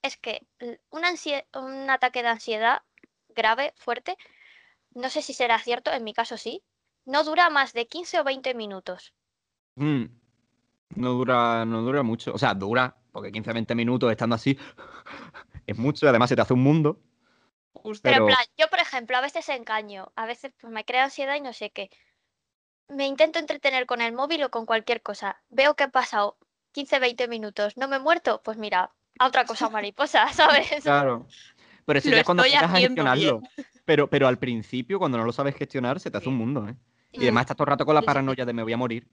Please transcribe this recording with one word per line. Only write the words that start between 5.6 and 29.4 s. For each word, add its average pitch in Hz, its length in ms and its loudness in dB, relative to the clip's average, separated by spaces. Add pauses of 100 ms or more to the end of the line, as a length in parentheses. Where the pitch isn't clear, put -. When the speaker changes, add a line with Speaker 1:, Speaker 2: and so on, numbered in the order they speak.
Speaker 1:
en 240 100 -4
mi 214 100 -10
caso 233 220 -4
sí, 262 280 -12 (420)
no 285 180 0
dura 330 280 2
más 277 220 0
de 233 140 -4
quince 349 320 -4
o 294 40 0
veinte 269 320 -4
minutos. 196 580 -12 (640)
Speaker 2:
Mm. 139 300 0 (920)
No 123 180 -2
dura, 120 520 2
no 113 180 -2
dura 139 200 0
mucho. 113 300 -4
O - 60 -8
sea, 104 160 2
dura, 117 420 -2 (140)
porque 101 200 -12
quince, 110 220 -8
veinte 113 220 -2
minutos 117 360 2
estando 117 240 0
así 135 220 -2
<laughs> - 1120 -20
es 104 100 -6
mucho, 143 280 0
y 143 40 8
además 120 200 6
se 127 60 4
te 117 60 6
hace 107 120 2
un 127 100 4
mundo. 143 360 4 (720)
Speaker 3:
Justo. 214 300 -14
Speaker 1:
Pero 269 140 6
en - 80 6
Speaker 2:
Pero - 0 -
Speaker 1:
plan, 254 200 4 (120)
yo, 311 120 4
por 349 100 0
ejemplo, 254 380 -2
a 254 40 2
veces 285 280 -6
engaño, 214 680 -8
a 226 100 -6
veces, 240 340 -10
pues, 233 140 -18
me 214 120 -10
crea 254 200 2
ansiedad 277 300 -4
y 294 60 -6
no 254 120 -12
sé 208 180 -12
qué. 196 180 -12 (1000)
Me 277 200 -6
intento 302 320 2
entretener 285 460 -2
con 247 160 -4
el 233 120 -2
móvil 294 300 -2
o 254 80 -4
con 226 140 -6
cualquier 226 360 -2
cosa. 202 480 -8
Veo 277 260 4
que 285 100 0
han 262 60 -10
pasado 214 460 0 (340)
quince, 277 280 0
veinte 247 280 0
minutos, 214 500 -6
no 262 100 -4
me 269 100 -2
he - 20 -2
muerto, 294 440 0
pues 220 140 -8
mira, 196 340 -2 (280)
a 254 80 4
otra 254 180 2